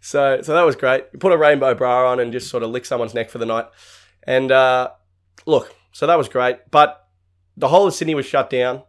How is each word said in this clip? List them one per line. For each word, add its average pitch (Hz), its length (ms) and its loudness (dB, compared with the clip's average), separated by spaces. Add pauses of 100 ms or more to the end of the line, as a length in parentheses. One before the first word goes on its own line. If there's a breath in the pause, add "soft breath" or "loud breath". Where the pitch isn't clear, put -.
So, 139 360 0
so 151 120 -6
that 170 100 2
was 156 120 2
great. - 420 -2
Put 190 140 0
a 170 60 4
rainbow 143 380 2
bra 127 360 0
on 123 80 -2
and 120 140 -4
just 120 160 -10
sort 120 120 -6
of 113 100 -6
lick 123 140 -8
someone's 117 280 -6
neck 113 160 -6
for - 80 -16
the 113 80 -6
night. 113 220 -6 (560 soft breath)
And, 131 280 -2
uh, 127 380 2 (560)
look, 151 280 0 (200)
so - 140 -6
that 170 100 4
was 135 100 -2
great. 123 300 -2 (140)
But - 360 2 (480)
the 131 140 -2
whole 190 180 4
of 175 60 -2
Sydney 160 200 -4
was 139 120 -4
shut 135 240 -2
down. 127 400 -4